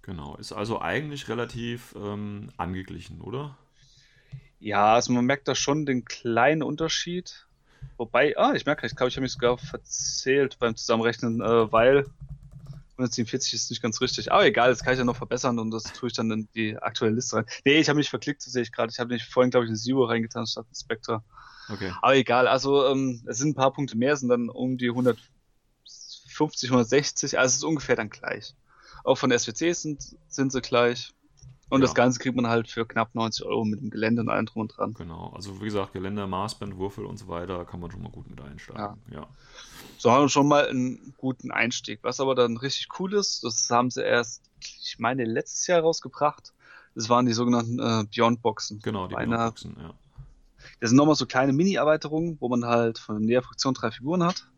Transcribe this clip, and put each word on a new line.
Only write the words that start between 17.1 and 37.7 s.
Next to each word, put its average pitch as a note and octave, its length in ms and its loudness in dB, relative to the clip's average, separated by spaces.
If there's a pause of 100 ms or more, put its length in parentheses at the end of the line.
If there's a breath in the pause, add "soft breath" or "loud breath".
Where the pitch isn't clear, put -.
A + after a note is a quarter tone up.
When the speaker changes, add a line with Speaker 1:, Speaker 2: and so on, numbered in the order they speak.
Speaker 2:
Liste A#2+ 200 -4
rein. A2+ 100 0 (180 loud breath)
Nee, C#3+ 140 6
ich D3+ 100 4
hab D3 80 4
mich D3 120 2
verklickt, - 380 -6
das B2+ 60 -14
sehe B2 100 0
ich A#2 100 -6
grad. A#2 200 -2
Ich - 60 -10
hab A#2+ 100 -4
nämlich A#2+ 180 -4
vorhin, B2+ 240 4
glaub A#2+ 140 4
ich, A2+ 40 -4
eine A2 100 -2
Zero B2+ 260 2
reingetan A2+ 420 -2
statt A#2 240 -8
ein - 40 -20
Spectre. A2+ 480 -6 (460 loud breath)
Speaker 1:
Okay. G2 320 -6
Speaker 2:
Aber C3+ 160 6
egal, B2 320 4
also, C3+ 380 4
ähm, C3 400 0
es A#2 120 -8
sind D3 120 0
ein C#3 40 -2
paar C3+ 180 2
Punkte C3 240 -6
mehr, C3+ 200 2
sind B2+ 120 -4
dann A#2+ 200 2
um B2+ 300 -4
die A#2+ 120 0
hundertfünfzig, - 1800 -4
hundertsechzig, B2+ 680 2
also B2+ 140 4
es - 40 2
ist - 80 -4
ungefähr C#3+ 320 0
dann A2 140 -4
gleich. - 440 -10 (480 loud breath)
Auch C3 140 4
von C3 140 0
der A#2+ 60 6
S - 120 0
W A2+ 60 -8
C E3+ 180 0
sind, - 440 -8 (120)
sind C3+ 240 -2
sie C3 80 -2
gleich. A#2+ 520 2 (560)
Und C3+ 120 4
Speaker 1:
Ja. C3 60 8
Speaker 2:
das B2 80 0
Ganze B2 240 6
kriegt B2+ 180 -4
man A#2+ 120 0
halt A#2 200 2
für A#2 180 -4
knapp A2+ 280 -2
neunzig A2+ 320 -2
Euro A2+ 180 0
mit G#2+ 160 -2
dem G#2+ 80 -8
Gelände A2 320 0
und A2 80 -2
allem G#2 160 0
drum A2 180 -8
und - 140 -8
dran. G#2 160 -4
Speaker 1:
Genau, E2+ 380 -12
also F#2+ 320 -14
wie - 20 -10
gesagt, G2+ 300 -4
Gelände, G2 320 -6
Maßband, G2 520 -6
Würfel G2+ 280 -6
und F#2+ 100 -10
so G#2 120 -16
weiter F2 360 -8
kann F2 160 -12